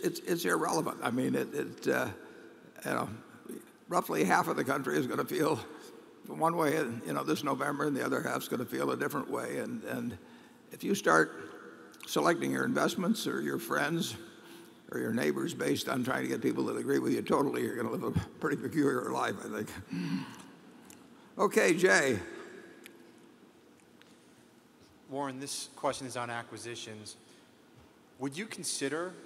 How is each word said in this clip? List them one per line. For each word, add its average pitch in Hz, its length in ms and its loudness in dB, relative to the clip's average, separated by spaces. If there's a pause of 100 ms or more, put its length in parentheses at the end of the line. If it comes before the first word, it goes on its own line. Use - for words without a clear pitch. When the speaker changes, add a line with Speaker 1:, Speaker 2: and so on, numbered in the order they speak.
Speaker 1:
it's, - 160 0
it's 170 240 -2
irrelevant. 165 580 2
I 131 80 2
mean, 127 240 2
it, 135 180 0
it, 131 360 -4
uh, 127 200 2 (760)
you 143 80 -2
know, 123 160 0 (800)
roughly 165 340 0
half 160 240 4
of 165 100 0
the 147 60 0
country 139 340 0
is 139 100 2
gonna 127 180 0
feel 147 340 2 (680)
one 160 300 2
way, 156 180 4
you 131 380 -2
know, 143 120 0
this 151 180 0
November, 143 440 0
and 143 100 2
the 131 80 0
other 131 180 2
half's 131 240 -2
gonna 135 180 -2
feel 131 280 0
a 127 40 0
different 143 320 -2
way. 120 300 -2
And, 120 260 -4
and 120 320 -4 (540)
if - 140 -10
you 196 100 4
start 160 380 6 (720)
selecting 151 460 2
your 131 120 2
investments 147 640 2
or 131 140 -2
your 139 180 0
friends 143 560 0 (800)
or 123 80 -2
your 120 120 0
neighbors 135 420 2
based 139 340 0
on 131 160 0
trying 131 180 0
to 127 60 -2
get 127 120 0
people 131 260 2
that 117 100 -2
agree 131 240 2
with - 120 2
you 117 80 2
totally, 127 420 2
you're 113 140 -2
gonna 117 140 -2
live 117 140 -4
a 110 80 -2 (260)
pretty 147 180 0
peculiar 131 540 2
life, 123 240 0 (100)
I 110 40 -6
think. 107 200 -4 (1700)
Okay, 196 380 6
Jay. 165 420 6 (3000)
Speaker 2:
Warren, 135 320 -4
this - 340 -8
question 135 320 -2
is 117 100 -6
on 120 140 -2
acquisitions. 113 840 -10 (1000)
Would 139 180 -4
you 196 80 -4
consider 170 680 -4 (140)